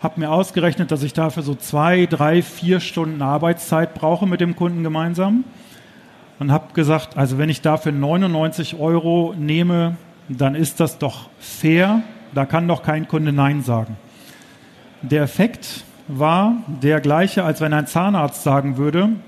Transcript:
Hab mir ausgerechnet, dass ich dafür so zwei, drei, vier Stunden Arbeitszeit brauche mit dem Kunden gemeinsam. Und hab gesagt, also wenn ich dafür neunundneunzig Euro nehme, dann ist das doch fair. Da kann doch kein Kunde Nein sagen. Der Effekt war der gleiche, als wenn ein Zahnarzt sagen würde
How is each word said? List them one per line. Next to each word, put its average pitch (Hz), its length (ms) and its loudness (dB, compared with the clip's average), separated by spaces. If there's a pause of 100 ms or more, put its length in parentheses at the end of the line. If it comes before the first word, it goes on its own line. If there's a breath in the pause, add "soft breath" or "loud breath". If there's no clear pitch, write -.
Hab - 160 -4
mir 156 120 -4
ausgerechnet, 170 600 0
dass 147 120 -2
ich 147 100 -4
dafür 160 300 -2
so 143 120 -2
zwei, 170 520 2
drei, 160 360 2
vier 170 380 0
Stunden 160 420 -4
Arbeitszeit 160 720 0
brauche 170 320 0
mit 175 140 0
dem 170 160 0
Kunden 175 260 -2
gemeinsam. 170 640 0 (920 loud breath)
Und 143 140 0
hab 151 220 -2
gesagt, 156 420 0
also 131 220 0
wenn 151 100 0
ich 160 140 -4
dafür 156 300 0
neunundneunzig 160 880 -2
Euro 165 580 0
nehme, 170 600 0 (320)
dann 135 260 0
ist 165 260 -2
das 160 180 0
doch - 300 -6 (120)
fair. 185 640 2 (320)
Da 135 100 0
kann 165 240 0
doch 170 140 0
kein 156 260 -2
Kunde 156 240 0
Nein 143 300 2
sagen. 110 340 -2 (1040 loud breath)
Der 147 200 0
Effekt - 640 -2 (220)
war 165 480 2 (120)
der 147 340 2
gleiche, 165 420 2
als 160 180 0
wenn 156 120 0
ein 151 140 0
Zahnarzt 170 580 0
sagen 139 320 2
würde 156 340 2 (180)